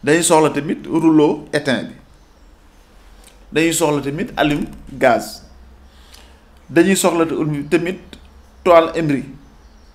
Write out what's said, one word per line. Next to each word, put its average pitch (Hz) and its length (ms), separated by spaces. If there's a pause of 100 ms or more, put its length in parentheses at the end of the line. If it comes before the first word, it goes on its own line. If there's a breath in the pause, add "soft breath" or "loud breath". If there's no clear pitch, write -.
Dañuy 160 220
soxla 156 260
tamit 147 360
rouleau 156 640
éteint 139 320
bi. - 100 (1600 soft breath)
Dañuy 160 200
soxla 151 300
tamit 139 340
allume 147 300 (260)
gaz. 123 520 (1200 soft breath)
Dañuy 175 280
soxla 170 280 (460)
tamit 180 300 (640)
toile 165 320
emery, 147 280 (720)